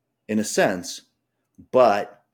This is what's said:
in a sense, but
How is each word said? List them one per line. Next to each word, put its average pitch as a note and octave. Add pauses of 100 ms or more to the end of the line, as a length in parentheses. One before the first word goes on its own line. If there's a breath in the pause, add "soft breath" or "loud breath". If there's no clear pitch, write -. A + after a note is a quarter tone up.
(300)
in G#2+
a G#2
sense, G#2+ (720)
but A2 (100)